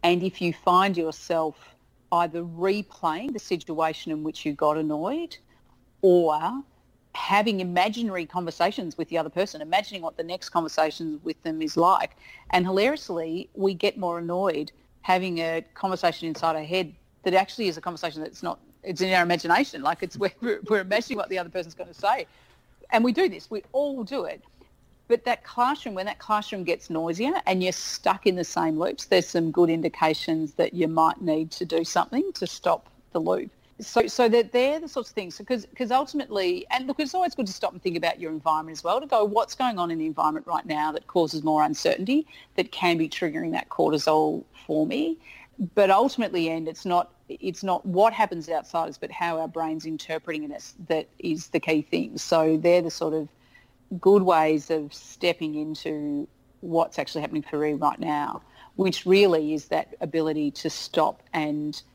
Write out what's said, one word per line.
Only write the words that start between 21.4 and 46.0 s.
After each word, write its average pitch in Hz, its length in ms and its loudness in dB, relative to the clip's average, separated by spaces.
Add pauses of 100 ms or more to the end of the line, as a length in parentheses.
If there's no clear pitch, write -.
person's 170 240 -8
gonna 175 200 -14
say. 240 340 0 (640)
And 233 120 4
we 247 80 4
do 359 160 2
this, 175 240 -6
we 214 120 -8 (100)
all 269 300 0
do 254 200 -6
it. - 200 -10 (680)
But 233 160 2
that 240 200 -2
classroom, 247 500 -2
when 185 100 -6
that - 140 -8
classroom 208 460 -2
gets 170 240 -2
noisier 170 440 -2 (120)
and 185 180 2
you're 180 80 2
stuck - 560 -2
in 185 80 4
the 180 80 -2
same 160 340 -2
loops, - 280 -4
there's 180 220 4
some 165 240 0
good 175 180 6
indications 160 840 0
that - 200 0
you 170 140 0
might 160 340 2
need 160 300 0
to - 140 -6
do 165 200 0
something 254 480 -2
to - 120 -6
stop - 440 -2 (240)
the 170 60 0
loop. 170 300 0 (300)
So, 226 280 0
so 240 220 2
that 233 240 4
they're 269 260 2
the 320 80 -12
sorts 247 240 -8
of - 40 -12
things, 185 300 -8
'cause, 233 300 -4
'cause 240 160 -4
ultimately, 214 800 0
and 262 160 -2
look, 269 120 -4
it's 294 140 -2
always 370 220 0
good 247 100 -2
to 190 80 -8
stop - 200 -4
and 180 80 -16
think 175 140 -4
about 165 240 -2
your 165 120 -6
environment 156 460 -2
as - 60 -16
well, 190 160 0
to 294 60 -8
go, 220 180 4
"What's 208 300 0
going 247 240 -2
on 170 140 -2
in 165 80 -2
the 156 80 -2
environment 156 400 0
right 165 180 -2
now 151 260 -2
that 151 160 -8
causes 160 360 0
more 156 200 4
uncertainty, 190 600 0 (300)
that - 160 -2
can 170 260 2
be 160 100 0
triggering 160 440 -4
that - 180 -4
cortisol 156 760 2 (220)
for 156 220 0
me?" 320 300 -2 (580)
But 196 160 6
ultimately, 196 580 2